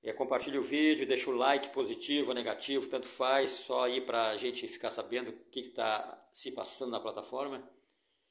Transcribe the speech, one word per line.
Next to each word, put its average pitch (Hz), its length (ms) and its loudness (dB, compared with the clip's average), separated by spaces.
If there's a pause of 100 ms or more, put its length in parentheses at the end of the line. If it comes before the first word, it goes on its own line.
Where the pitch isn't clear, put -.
É, 113 100 -4
compartilhe 135 440 0
o 123 60 2
vídeo, 147 440 4
deixa 131 220 2
o 127 60 2
like 139 340 4
positivo 127 600 0
ou 127 60 0
negativo, 120 520 0
tanto 127 200 -4
faz, 131 440 2
só 127 320 0
aí 127 160 2
pra 117 380 0
gente 123 300 -4
ficar - 240 -6
sabendo 117 400 -4
o - 180 -18
que 127 140 -8
que - 60 -12
tá - 640 -2
se - 200 -8
passando 123 400 -6
na 117 80 -2
plataforma. 127 680 -8 (640)